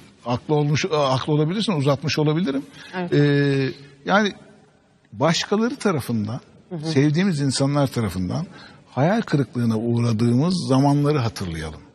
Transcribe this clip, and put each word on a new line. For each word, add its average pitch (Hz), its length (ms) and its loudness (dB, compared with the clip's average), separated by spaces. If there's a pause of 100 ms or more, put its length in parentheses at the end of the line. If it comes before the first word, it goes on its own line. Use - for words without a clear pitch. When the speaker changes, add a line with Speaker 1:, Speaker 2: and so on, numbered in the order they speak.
(240)
Speaker 1:
Haklı 123 320 -2
olmuş, 147 300 2
e, 156 100 -2
haklı 139 380 0
olabilirsin, 180 400 0
uzatmış 143 460 0
olabilirim. 185 440 0 (340)
Speaker 2:
Evet. 175 160 -4
Speaker 1:
E, 147 60 4 (840)
yani 196 280 2 (800)
başkaları 208 640 0
tarafından, 120 640 -2 (300)
Speaker 2:
Hı 180 60 -10
hı. 151 160 -10
Speaker 1:
sevdiğimiz 151 500 2
insanlar 139 460 0
tarafından 107 580 -4 (460)
hayal 185 300 0
kırıklığına 120 560 -2
uğradığımız 120 920 0
zamanları 143 500 2
hatırlayalım. 80 640 -6 (140)